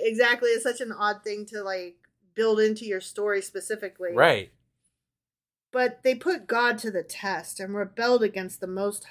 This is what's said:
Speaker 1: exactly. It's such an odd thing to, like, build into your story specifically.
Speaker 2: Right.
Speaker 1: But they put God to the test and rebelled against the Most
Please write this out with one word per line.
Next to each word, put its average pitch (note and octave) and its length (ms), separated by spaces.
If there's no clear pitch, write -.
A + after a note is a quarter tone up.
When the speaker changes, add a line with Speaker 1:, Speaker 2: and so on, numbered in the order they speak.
Speaker 1:
exactly. A#3+ 480
It's A3+ 120
such B3 200
an A3+ 100
odd G#3 320
thing G#3 220
to, G#3 160
like, F#3 340
build A3 260
into A3 240
your G3 160
story G3+ 400
specifically. F#3+ 720
Speaker 2:
Right. B2+ 400
Speaker 1:
But B3 300
they C4 120
put E4+ 320
God A#3 320
to A3+ 120
the F#3 120
test - 580
and G3 140
rebelled A#3 480
against F#3+ 380
the F#3 60
Most G3 440